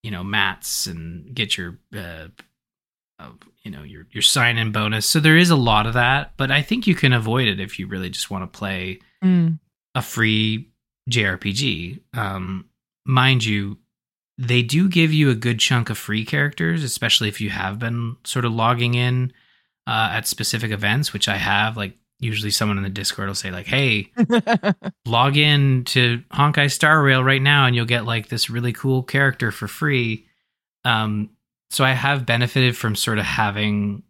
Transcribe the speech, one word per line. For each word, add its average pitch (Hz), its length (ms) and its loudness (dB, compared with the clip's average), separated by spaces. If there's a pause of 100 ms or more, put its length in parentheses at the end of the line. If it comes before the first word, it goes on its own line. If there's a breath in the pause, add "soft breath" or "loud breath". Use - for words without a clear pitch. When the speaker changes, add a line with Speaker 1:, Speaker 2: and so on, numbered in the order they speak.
Speaker 1:
you 110 80 -10
know, 90 120 -8
mats 98 640 -4
and 85 480 -12
get 110 220 -4
your, 87 220 -10 (180)
uh, 85 300 -14 (920)
uh, 64 120 -20 (320)
you - 80 -16
know, 71 120 -14
your, 76 280 -20
your 104 100 -8
sign-in 117 520 4
bonus. 107 340 0
So 160 140 4
there 156 180 8
is 175 100 6
a 165 80 6
lot 110 300 4
of 113 80 -4
that, 127 420 2
but 135 140 -2
I 143 100 2
think 226 260 -2
you 180 80 4
can 127 200 4
avoid 117 340 0
it 98 120 -2
if 98 180 -10
you 95 80 -8
really 92 240 -8
just - 200 -8
wanna 95 160 -8
play 92 520 -8 (260 soft breath)
Speaker 2:
Mm. 170 340 4 (360)
Speaker 1:
a 123 80 -2
free 110 680 0 (400)
J 117 160 0
R 95 140 -2
P 101 160 -4
G. 101 460 -6 (120)
Um, 95 540 -8 (400)
mind 131 360 4
you, 104 360 -2 (580)
they 123 260 2
do 143 280 2
give 165 240 2
you 151 160 4
a 123 40 2
good 113 260 -2
chunk 120 280 0
of 110 80 -4
free 107 300 -4
characters, 151 580 -2
especially 117 440 0
if - 120 -6
you 104 80 -4
have 98 300 -6
been 117 460 -6
sort 123 200 -4
of 117 80 -2
logging 120 420 0
in, 127 380 0 (540 soft breath)
uh, 113 260 0
at 113 140 -4
specific 113 460 -4
events, 107 420 0
which 98 120 -2
I 98 120 -2
have. 107 400 0
Like, 98 180 -8 (240)
usually 107 300 -4
someone 104 280 0
in 98 60 -4
the 95 60 -4
Discord 101 380 -6
will 98 60 -6
say, 95 160 -8
like, 90 160 -10
"Hey, 123 500 0
Speaker 2:
<laughs> 208 880 -2
Speaker 1:
log 123 300 2
in 139 480 4
to 123 380 2 (100)
Honkai 143 380 2
Star 156 320 4
Rail 131 200 4
right 135 200 2
now 143 240 6
and 123 100 4
you'll 117 100 0
get, 120 200 0
like, 117 220 -4
this 117 220 -4
really 120 220 -2
cool 131 300 0
character 131 500 0
for 104 160 -8
free." 120 580 -2 (580)
Um, 107 460 -2 (400)
so 139 140 0
I 131 80 4
have 131 340 -2
benefited 120 500 0
from 107 200 -2
sort 110 220 -2
of 101 60 -2
having 104 840 -2